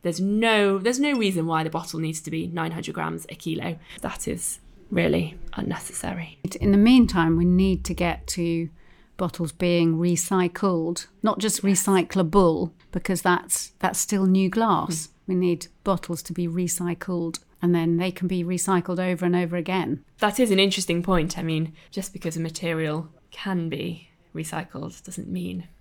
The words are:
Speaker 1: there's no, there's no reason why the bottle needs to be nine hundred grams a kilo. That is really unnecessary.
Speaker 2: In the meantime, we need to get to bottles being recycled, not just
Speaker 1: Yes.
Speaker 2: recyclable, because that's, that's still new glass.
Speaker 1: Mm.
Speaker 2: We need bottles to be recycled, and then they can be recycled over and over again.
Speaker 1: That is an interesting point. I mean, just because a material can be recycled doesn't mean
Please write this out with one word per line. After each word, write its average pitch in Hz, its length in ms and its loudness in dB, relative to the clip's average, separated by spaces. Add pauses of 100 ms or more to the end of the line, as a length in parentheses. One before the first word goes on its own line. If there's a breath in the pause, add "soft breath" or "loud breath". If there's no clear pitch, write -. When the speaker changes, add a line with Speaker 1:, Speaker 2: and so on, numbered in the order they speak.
Speaker 1:
there's 170 180 -4
no, 208 580 4
there's 247 220 0
no 294 140 2
reason 190 320 0
why 160 180 0
the 156 60 -2
bottle 165 300 -6
needs 160 200 -4
to 156 100 -10
be 165 180 -6
nine 165 240 -4
hundred 165 220 -10
grams 160 360 -6
a 160 40 -14
kilo. 160 440 -6 (240 loud breath)
That - 260 -8
is - 300 -6 (320)
really 170 480 0 (160)
unnecessary. - 840 -8 (220)
Speaker 2:
In 202 120 4
the 202 60 6
meantime, 202 600 6
we 175 80 4
need 185 400 4
to 175 80 -4
get 170 340 -2
to 170 400 -2 (480 soft breath)
bottles 170 360 -4
being 170 440 4
recycled, 175 1080 0 (160)
not 214 160 0
just 202 260 -2
Speaker 1:
Yes. 196 220 4
Speaker 2:
recyclable, 180 840 4 (200)
because 180 300 -4
that's, - 560 0
that's 185 200 -2
still 190 280 0
new 190 240 4
glass. 190 560 0
Speaker 1:
Mm. - 20 -20 (200)
Speaker 2:
We 185 60 0
need 180 320 0 (160)
bottles 175 420 -2
to - 100 -10
be 175 120 -2
recycled, 175 920 -4 (240)
and 175 120 4
then 170 220 2
they 185 160 0
can 185 160 -4
be 180 160 0
recycled 180 560 0
over 180 260 -2
and 175 80 4
over 175 220 0
again. 170 480 -4 (140)
Speaker 1:
That 214 200 0
is 240 140 4
an 190 80 4
interesting 185 420 0
point. 175 360 0
I 185 40 -6
mean, 160 300 -2 (180 loud breath)
just - 220 -10
because 160 240 -8
a 160 40 -4
material 160 680 -4 (240)
can 175 380 -4
be - 400 -8 (240)
recycled 160 680 -10
doesn't - 260 -12
mean 180 380 -8 (140)